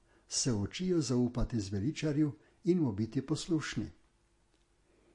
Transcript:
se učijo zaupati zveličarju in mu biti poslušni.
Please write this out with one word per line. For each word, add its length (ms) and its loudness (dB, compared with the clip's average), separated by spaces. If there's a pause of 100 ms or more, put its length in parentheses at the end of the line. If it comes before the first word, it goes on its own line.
(280)
se 260 0
učijo 480 0
zaupati 580 2
zveličarju 720 0 (320)
in 160 4
mu 120 2
biti 300 -2
poslušni. 680 -2 (1200)